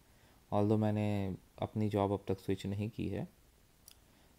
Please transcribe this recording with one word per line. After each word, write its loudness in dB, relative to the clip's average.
although 4
मैंने 0
अपनी -2
जॉब 2
अब -2
तक -2
स्विच -4
नहीं -4
की -6
है। -6